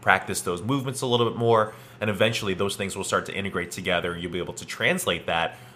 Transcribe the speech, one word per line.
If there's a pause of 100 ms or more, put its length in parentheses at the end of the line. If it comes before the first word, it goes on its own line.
practice
those
movements
a
little
bit
more, (260)
and
eventually
those
things
will
start
to
integrate
together,
and
you'll
be
able
to
translate
that (180)